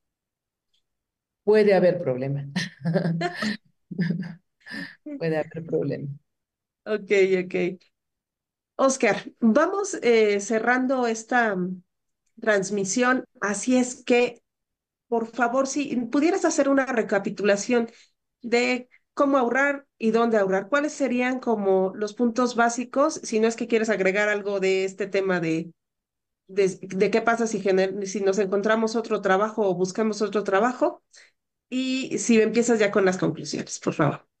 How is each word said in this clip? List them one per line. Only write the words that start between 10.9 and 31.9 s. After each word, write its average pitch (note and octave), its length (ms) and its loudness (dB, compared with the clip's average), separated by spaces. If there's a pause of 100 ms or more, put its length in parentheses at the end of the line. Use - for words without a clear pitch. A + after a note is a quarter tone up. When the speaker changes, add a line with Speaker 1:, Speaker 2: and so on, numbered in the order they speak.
Speaker 2:
esta, A3+ 480 0
mm, F#3 280 -6 (580)
transmisión, G#3+ 840 0 (160)
así G#3 360 0
es - 260 -2
que, A#3+ 380 2 (680)
por A3+ 200 -2
favor, C4 400 0
si - 280 -4
pudieras D4 500 0
hacer D4+ 240 2
una C4+ 160 2
recapitulación G#3 1040 0 (520)
de B3 480 -2 (240)
cómo C#4 240 2
ahorrar C4+ 480 0 (120)
y A3+ 140 2
dónde A3+ 260 2
ahorrar, G3 320 0
¿cuáles C#4+ 240 0
serían B3 460 -2
como F#3+ 560 0
los G#3 200 -6
puntos A#3+ 400 0
básicos? B3 680 0
Si A3 160 -2
no A3 80 4
es A3+ 80 0
que A#3 120 -6
quieres A3 220 0
agregar G3 400 2
algo G3+ 300 -2
de F#3+ 260 0
este F#3+ 220 -6
tema F#3+ 320 0
de, E3 320 -2 (760)
de, F#3+ 340 0
de F#3+ 300 0
qué A3+ 100 2
pasa A#3 260 0
si A3 140 -4
gener-, F#3+ 460 0
si G3+ 140 -6
nos G3 180 0
encontramos G#3+ 560 0
otro A3 260 -4
trabajo G3+ 480 0
o G#3 60 0
buscamos G#3 460 -2
otro G#3 220 -2
trabajo, A3 600 0 (640)
y C4 500 -4